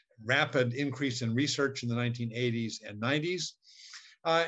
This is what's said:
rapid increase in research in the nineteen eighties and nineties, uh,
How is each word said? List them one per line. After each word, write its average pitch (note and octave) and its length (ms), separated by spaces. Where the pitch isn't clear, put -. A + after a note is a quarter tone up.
rapid B2+ 480
increase C3+ 480
in A2+ 120
research C#3 500
in A#2+ 60
the A#2 60
nineteen A#2+ 380
eighties A#2 520
and G#2 140
nineties, D3+ 560
uh, E3 220